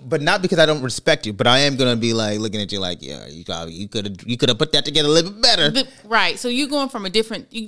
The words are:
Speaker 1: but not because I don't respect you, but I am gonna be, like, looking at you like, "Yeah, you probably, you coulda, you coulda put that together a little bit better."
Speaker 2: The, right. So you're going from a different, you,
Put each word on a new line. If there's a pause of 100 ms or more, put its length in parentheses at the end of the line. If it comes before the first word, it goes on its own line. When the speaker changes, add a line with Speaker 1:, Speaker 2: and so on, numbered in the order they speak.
Speaker 1:
but
not
because
I
don't
respect
you,
but
I
am
gonna
be,
like,
looking
at
you
like,
"Yeah,
you
probably,
you
coulda, (140)
you
coulda
put
that
together
a
little
bit
better."
Speaker 2:
The, (200)
right.
So
you're
going
from
a
different,
you,